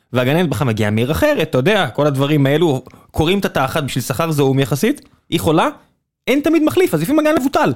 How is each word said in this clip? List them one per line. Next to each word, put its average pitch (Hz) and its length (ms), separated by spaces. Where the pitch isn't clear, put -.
והגננת 135 380
בכלל 135 160
מגיעה 110 240
מעיר 113 220
אחרת, 285 380
אתה 135 80
יודע, 175 320
כל 143 160
הדברים 139 400
האלו 143 360
קוראים 175 280
את 190 60
התחת 147 380
בשביל 127 220
שכר 165 260
זעום 139 280
יחסית, 151 420
היא - 100
חולה, 165 280
אין 277 140
תמיד 311 240
מחליף, 349 300
אז 151 80
לפעמים 302 240
הגן 311 140
מבוטל. 262 360